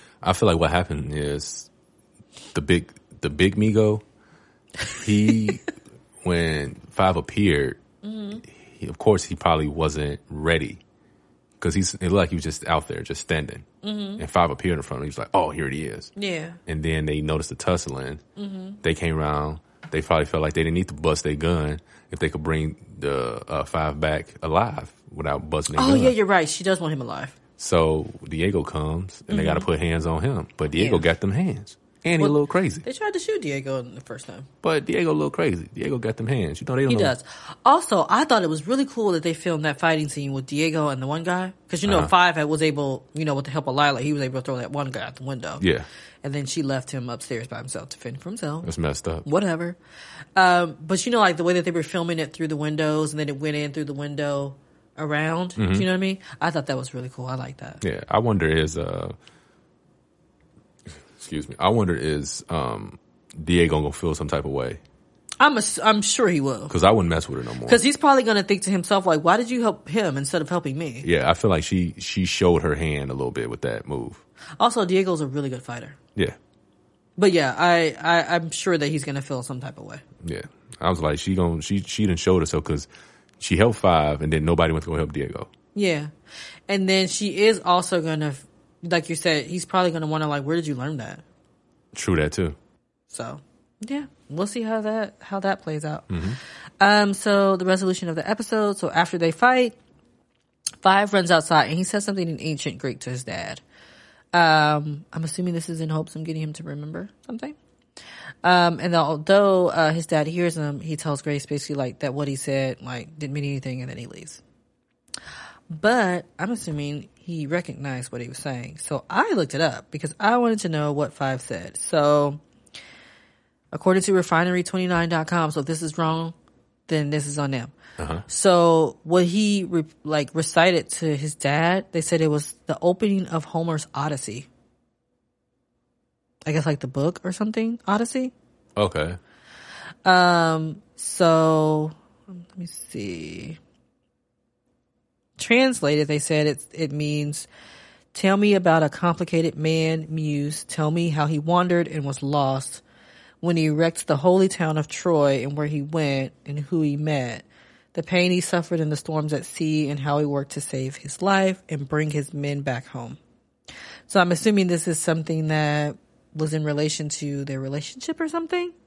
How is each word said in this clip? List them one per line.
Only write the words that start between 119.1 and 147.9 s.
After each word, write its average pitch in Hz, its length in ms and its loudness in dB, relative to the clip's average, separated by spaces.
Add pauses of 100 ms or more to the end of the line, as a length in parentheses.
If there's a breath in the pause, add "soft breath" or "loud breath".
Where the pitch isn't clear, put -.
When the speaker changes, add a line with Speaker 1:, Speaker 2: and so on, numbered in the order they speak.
Speaker 2:
looked 151 200 0
it 143 60 -2
up - 280 -2
because 156 300 -8
I 214 180 4
wanted 226 220 2
to 175 100 -4
know 147 220 0
what 147 220 -2
Five 135 280 -2
said. - 360 -10
So 147 640 2 (1300 loud breath)
according 185 320 2
to 196 100 2
refinery 180 500 2
twenty-nine 180 460 0
dot 160 180 0
com, 165 240 0
so 151 100 -2
if 135 40 -6
this 160 160 -4
is 156 160 -6
wrong, 165 360 -2 (540)
then 151 220 0
this 147 160 -2
is 147 140 -6
on 139 120 0
them. 127 200 -6 (260 loud breath)
Speaker 1:
Uh-huh. 80 300 -6
Speaker 2:
So 170 760 4
what 180 220 4
he 202 380 2
re-, 170 220 0 (180)
like, 151 320 -2
recited 165 540 4 (100)
to 156 160 0
his 151 180 -6
dad, 165 600 0
they 165 80 0
said 160 200 0
it 160 60 4
was 151 260 0 (140)
the - 140 -4
opening 185 460 2
of 160 180 -4
Homer's 165 500 -4
Odyssey. 139 520 -6 (2000)
I 156 60 -2
guess, 151 160 0
like, 147 140 0
the 135 60 -6
book 139 360 -2
or 185 80 -4
something, 220 560 -2
Odyssey. 233 460 0 (440)
Speaker 1:
Okay. 90 400 0 (880 loud breath)
Speaker 2:
Um, 170 800 4 (120)
so 156 960 4 (360)
let 180 300 -18
me 175 100 -8
see. - 920 -10 (1800)
Translated, 190 680 2
they 151 120 0
said 151 280 2
it, 147 240 -2
it 156 220 -6
means, 147 540 -4 (640 loud breath)